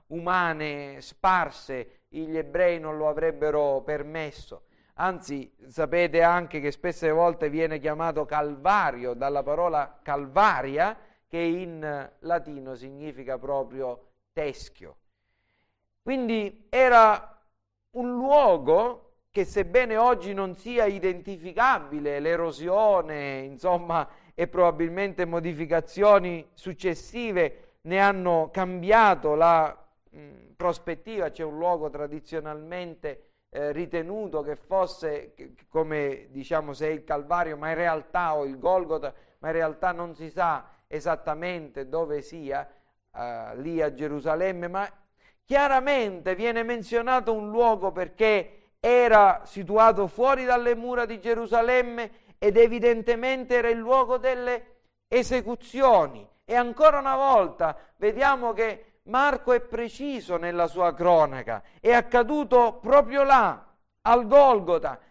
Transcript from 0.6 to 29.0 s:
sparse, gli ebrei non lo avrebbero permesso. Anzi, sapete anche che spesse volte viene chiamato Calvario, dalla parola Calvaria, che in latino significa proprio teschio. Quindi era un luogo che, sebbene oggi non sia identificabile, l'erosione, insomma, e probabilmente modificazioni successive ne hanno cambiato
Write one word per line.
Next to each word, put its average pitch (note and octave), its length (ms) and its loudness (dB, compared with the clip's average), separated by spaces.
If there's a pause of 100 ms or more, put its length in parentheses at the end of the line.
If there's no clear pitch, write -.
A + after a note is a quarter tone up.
sparse, D3+ 1080 -4
gli D#3+ 280 -10
ebrei E3+ 420 0
non D#3 180 -10
lo D3+ 120 -2
avrebbero D3 760 -2
permesso. D3+ 840 -10 (280)
Anzi, D3 580 -8 (140)
sapete E3 560 0
anche E3+ 380 2
che C#3+ 100 -4
spesse E3 400 -4
volte D#3+ 400 0
viene D#3 300 -4
chiamato D3+ 440 -4
Calvario, D3 920 -2
dalla C#3 280 -4
parola D3+ 580 -4
Calvaria, C#3+ 960 0 (300)
che E3 120 -10
in E3 720 -6 (100)
latino D3+ 560 -8
significa C3 600 -12
proprio C3 720 -8 (240)
teschio. - 640 -12 (1080)
Quindi A3+ 640 -4
era A#3+ 720 4 (520)
un B3 240 -6
luogo A#3 1040 2 (100)
che, F#3+ 160 -2
sebbene A3 500 0
oggi A#3 380 2
non F#3+ 220 -6
sia A#3+ 280 -2
identificabile, F3 1400 -2
l'erosione, E3 1200 0
insomma, E3 640 -4 (280)
e E3+ 120 -4
probabilmente F3 800 0
modificazioni E3+ 1300 0
successive F#3 1300 -6
ne F3+ 160 -4
hanno F3+ 540 2
cambiato F#3 800 2